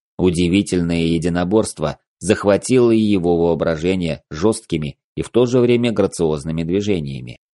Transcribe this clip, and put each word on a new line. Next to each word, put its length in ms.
Удивительные 1000
единоборства 800
захватило 720
его 440
воображение 920
жесткими 720
и 80
в 60
то 180
же 120
время 320
грациозными 720
движениями. 800